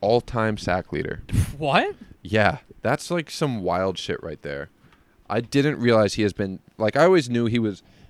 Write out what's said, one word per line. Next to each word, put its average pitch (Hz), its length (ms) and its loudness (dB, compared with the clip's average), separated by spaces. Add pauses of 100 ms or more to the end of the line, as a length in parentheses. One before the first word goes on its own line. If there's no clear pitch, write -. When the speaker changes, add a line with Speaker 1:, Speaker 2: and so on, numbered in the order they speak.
Speaker 1:
all-time 110 560 0
sack 90 360 -4
leader. - 300 -6 (360)
Speaker 2:
What? 160 380 0 (260)
Speaker 1:
Yeah, 156 360 2 (240)
that's, 131 280 -2
like, 175 200 -4
some 123 320 -2
wild 92 360 0
shit - 240 -6
right 78 200 -10
there. 71 280 -10 (580)
I 110 120 -2
didn't 139 400 0
realize 110 340 4
he 104 80 0
has 101 100 2
been, 95 280 -6 (180)
like, 110 180 0
I 151 80 6
always 175 240 4
knew 117 180 0
he 113 120 0
was 104 240 -2 (280)